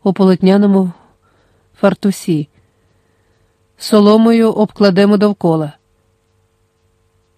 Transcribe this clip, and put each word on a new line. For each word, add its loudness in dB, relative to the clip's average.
у -2
полотняному 0
фартусі. -4
«Соломою 2
обкладемо 0
довкола. -2